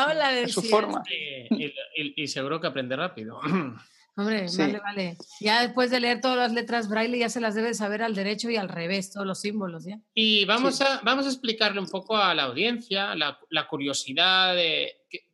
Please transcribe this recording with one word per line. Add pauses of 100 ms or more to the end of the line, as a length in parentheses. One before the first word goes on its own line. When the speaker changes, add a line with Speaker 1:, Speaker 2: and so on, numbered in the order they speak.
Speaker 1:
su,
Speaker 2:
hola", (100)
Speaker 1:
en
su
Speaker 2:
decía.
Speaker 1:
forma.
Speaker 3:
Eh,
y,
y,
y
seguro
que
aprende
rápido.
<clears throat> (680)
Speaker 2:
Hombre,
Speaker 1:
Sí.
Speaker 2:
vale,
vale. (220)
Ya
después
de
leer
todas
las
letras
braille
ya
se
las
debe
saber
al
derecho
y
al
revés,
todos
los
símbolos,
¿ya? (120)
Speaker 3:
Y
vamos
Speaker 1:
Sí.
Speaker 3:
a,
vamos
a
explicarle
un
poco
a
la
audiencia
la, (100)
la
curiosidad
de (120)
qué,